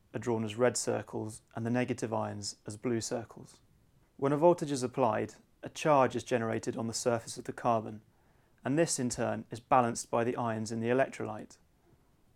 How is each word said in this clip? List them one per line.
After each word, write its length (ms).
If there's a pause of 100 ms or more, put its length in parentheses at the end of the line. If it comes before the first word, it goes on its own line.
(160)
are 40
drawn 260
as 100
red 220
circles 640 (120)
and 120
the 40
negative 440
ions 420 (100)
as 120
blue 240
circles. 560 (580)
When 160
a 60
voltage 340
is 120
applied, 500 (280)
a 80
charge 460
is 80
generated 540
on 100
the 60
surface 420
of 80
the 80
carbon, 480 (640)
and 140
this 220
in 100
turn 400
is 100
balanced 500
by 140
the 120
ions 380
in 80
the 80
electrolyte. 640 (800)